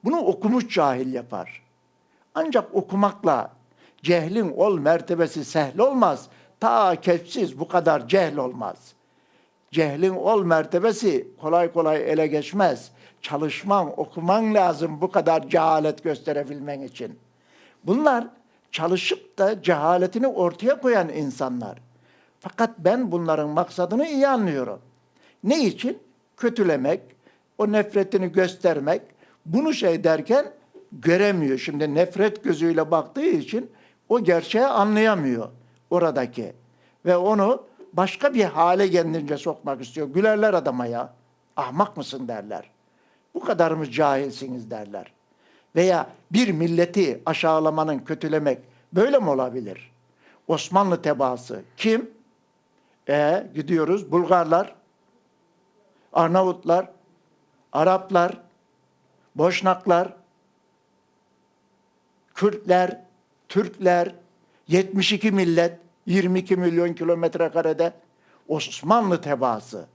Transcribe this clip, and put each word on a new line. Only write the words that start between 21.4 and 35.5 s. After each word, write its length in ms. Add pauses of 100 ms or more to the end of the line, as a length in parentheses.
Fakat 380
ben 340
bunların 360
maksadını 600
iyi 200
anlıyorum. 500 (680)
Ne 200
için? 340 (380)
Kötülemek, 640 (580)
o 140
nefretini 600
göstermek, 720 (440)
bunu 280
şey 300
derken 480 (400)
göremiyor. 680
Şimdi 360
nefret 500
gözüyle 460
baktığı 360
için 440 (380)
o 160
gerçeği 420
anlayamıyor 840 (420)